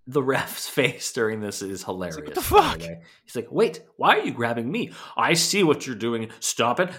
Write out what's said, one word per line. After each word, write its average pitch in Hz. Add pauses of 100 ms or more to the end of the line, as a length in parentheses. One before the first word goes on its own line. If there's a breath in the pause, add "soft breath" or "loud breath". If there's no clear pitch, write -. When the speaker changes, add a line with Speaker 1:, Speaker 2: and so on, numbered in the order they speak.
Speaker 1:
The 135
ref's -
<laughs> -
face -
during 110
this 101
is 95
hilarious, 92
Speaker 2:
It's -
like, -
"What -
the 359
Speaker 1:
by 339
the 170
Speaker 2:
fuck?" - (100)
Speaker 1:
way. - (240 soft breath)
He's -
like, 120
"Wait, 180 (140)
why 208
are 427
you 240
grabbing 117
me? 226 (240 loud breath)
I 127
see 190
what 147
you're 131
doing. 113
Stop 120
it, 185